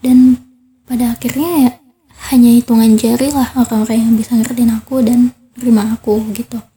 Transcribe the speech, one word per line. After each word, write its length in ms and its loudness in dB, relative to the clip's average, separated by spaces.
Dan 320 4
pada 320 -6
akhirnya 360 -6
ya 80 2
hanya 160 6
hitungan 480 2
jari 320 -2
lah 240 -2
orang-orang 480 -2
yang 160 0
bisa 160 -6
ngertiin 400 -2
aku 240 -6
dan 320 2
nerima 400 -2
aku 240 -4
gitu. 240 -10